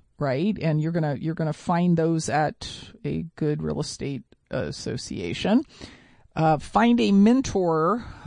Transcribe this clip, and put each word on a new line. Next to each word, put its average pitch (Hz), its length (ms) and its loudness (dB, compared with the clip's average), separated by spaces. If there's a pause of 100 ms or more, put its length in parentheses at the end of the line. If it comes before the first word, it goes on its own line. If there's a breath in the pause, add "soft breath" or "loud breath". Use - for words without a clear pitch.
(180 soft breath)
right? 147 420 0
And 151 220 0
you're 165 100 -2
gonna, 156 260 -2
you're 160 160 -4
gonna 160 200 -4
find 175 420 2
those 160 320 0
at 147 420 -2 (340)
a 151 180 -4 (140)
good 151 260 -2
real 151 180 -4
estate 139 420 -8 (280)
association. - 1120 -2 (720 loud breath)
Uh, 160 220 4
find 240 420 2
a 208 100 2
mentor. 196 960 4 (220 loud breath)